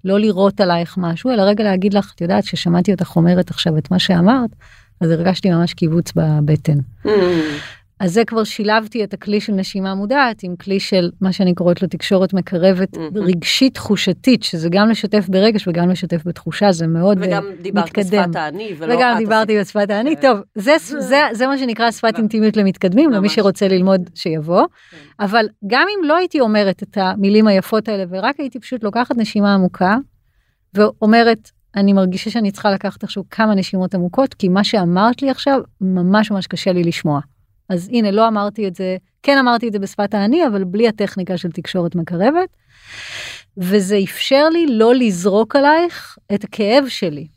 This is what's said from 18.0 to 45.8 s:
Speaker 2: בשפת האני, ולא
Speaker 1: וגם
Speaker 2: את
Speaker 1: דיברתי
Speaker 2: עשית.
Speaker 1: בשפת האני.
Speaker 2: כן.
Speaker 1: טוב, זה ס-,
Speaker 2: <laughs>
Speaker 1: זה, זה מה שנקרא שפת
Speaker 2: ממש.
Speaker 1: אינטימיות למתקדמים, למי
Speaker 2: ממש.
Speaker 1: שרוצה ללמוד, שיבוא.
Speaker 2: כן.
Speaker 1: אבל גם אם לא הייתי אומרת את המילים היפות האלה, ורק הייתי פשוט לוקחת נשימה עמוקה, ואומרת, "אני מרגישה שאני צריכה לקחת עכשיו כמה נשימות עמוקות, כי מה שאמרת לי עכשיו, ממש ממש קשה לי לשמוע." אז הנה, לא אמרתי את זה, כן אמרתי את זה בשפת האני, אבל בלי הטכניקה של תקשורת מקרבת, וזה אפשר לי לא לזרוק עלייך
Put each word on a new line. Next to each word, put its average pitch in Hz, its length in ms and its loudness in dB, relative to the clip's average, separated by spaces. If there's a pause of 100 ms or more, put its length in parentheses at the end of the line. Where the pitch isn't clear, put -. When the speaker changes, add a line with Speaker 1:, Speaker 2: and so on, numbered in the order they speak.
Speaker 2:
בשפת 175 140 -2
האני, 175 420 -6
ולא 165 160 -2
Speaker 1:
וגם 247 180 2
Speaker 2:
את 226 60 0
Speaker 1:
דיברתי 220 400 0
Speaker 2:
עשית. 196 180 -4
Speaker 1:
בשפת 202 140 0
האני. 233 260 0
Speaker 2:
כן. - 60 -4
Speaker 1:
טוב, 254 160 4 (160)
זה 226 240 2
ס-, - 240 -8
Speaker 2:
<laughs> - 60 -6
Speaker 1:
זה, 277 140 4 (100)
זה 233 140 -2
מה 277 120 -2
שנקרא 233 320 0
שפת - 140 -8
Speaker 2:
ממש. 220 140 0
Speaker 1:
אינטימיות 214 380 0
למתקדמים, 202 540 2
למי 226 80 2
Speaker 2:
ממש. 196 160 0
Speaker 1:
שרוצה 196 340 2
ללמוד, 190 460 2
שיבוא. 160 480 0 (280)
Speaker 2:
כן. - 60 -20 (240)
Speaker 1:
אבל 214 280 0 (180)
גם 254 200 2 (120)
אם 359 60 -2
לא 302 120 2
הייתי 349 240 0
אומרת 208 420 0
את - 180 -8
המילים 202 460 2
היפות 214 420 2
האלה, 196 220 -4
ורק 202 300 -4
הייתי 262 200 -8
פשוט 220 240 -10
לוקחת 233 320 -2
נשימה 208 380 2
עמוקה, 185 420 2 (760)
ואומרת, 220 760 2 (260)
"אני 202 160 2
מרגישה 190 380 0
שאני 214 200 -2
צריכה 202 200 -2
לקחת 196 340 -6
עכשיו 202 260 -10
כמה 220 240 2
נשימות 185 400 -2
עמוקות, 180 400 -2
כי - 140 -2
מה 190 160 2
שאמרת 196 580 0
לי 277 80 0
עכשיו, 262 300 0 (200)
ממש 190 500 0
ממש 196 160 -4
קשה 185 260 -4
לי 180 120 0
לשמוע." 160 360 -2 (480)
אז 180 240 -6
הנה, 226 180 0
לא 220 180 2
אמרתי 208 400 -4
את 180 60 -8
זה, 185 220 -6 (260)
כן 277 160 4
אמרתי 240 300 2
את 214 40 -6
זה 208 60 -4
בשפת 202 360 -4
האני, 233 320 2
אבל 202 180 -2
בלי 202 240 0
הטכניקה 196 480 -4
של 175 140 -6
תקשורת 170 440 -4
מקרבת, 196 640 -2 (1000)
וזה 196 480 0
אפשר 277 440 0
לי 330 180 2
לא 233 280 4
לזרוק 208 640 0
עלייך 311 600 2 (160)